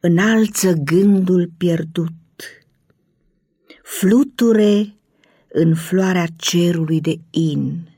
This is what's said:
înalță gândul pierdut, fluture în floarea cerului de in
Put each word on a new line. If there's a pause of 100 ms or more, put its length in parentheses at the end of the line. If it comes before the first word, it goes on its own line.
înalță
gândul
pierdut, (1700)
fluture (540)
în
floarea
cerului
de (100)
in